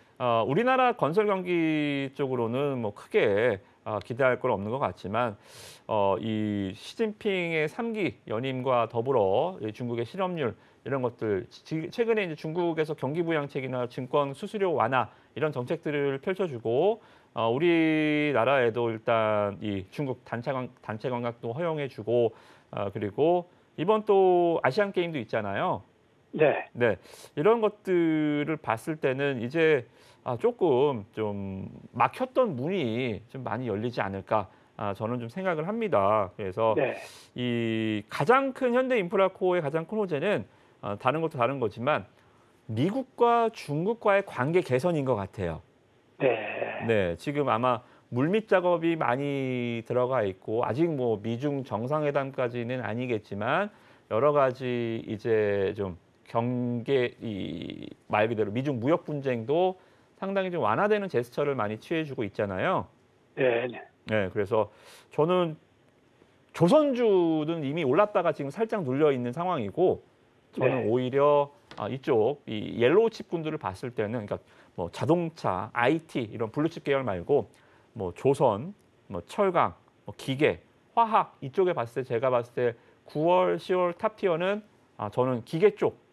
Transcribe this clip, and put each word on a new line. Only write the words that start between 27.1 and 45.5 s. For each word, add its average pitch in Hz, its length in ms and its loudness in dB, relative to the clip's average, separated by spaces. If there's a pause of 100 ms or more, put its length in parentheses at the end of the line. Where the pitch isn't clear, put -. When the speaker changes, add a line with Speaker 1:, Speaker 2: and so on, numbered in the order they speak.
Speaker 1:
이런 214 240 4
것들을 156 960 0
봤을 123 400 -4
때는 135 460 -2
이제, 151 440 2 (380)
아, 123 140 -4
조금 143 760 2
좀 98 560 -6 (240)
막혔던 208 640 0
문이 123 720 -2
좀 131 160 -12
많이 120 240 -4
열리지 113 320 -4
않을까, 98 480 -2 (280)
아, 101 180 -4
저는 113 260 -4
좀 117 80 -8
생각을 175 400 -4
합니다. 110 680 2
그래서 110 400 0
Speaker 2:
네. 135 200 0 (380)
Speaker 1:
이 113 720 -2
가장 262 440 2
큰 247 220 -2
현대 254 240 2
인프라코어의 185 640 0
가장 156 240 -2
큰 214 120 -6
호재는, 175 480 -2 (360)
어, 104 160 -4
다른 139 220 2
것도 160 180 -4
다른 127 220 2
거지만 120 460 -2 (600)
미국과 233 840 2
중국과의 196 760 0
관계 156 340 2
개선인 143 440 0
것 127 100 2
같아요. 92 480 -4 (560)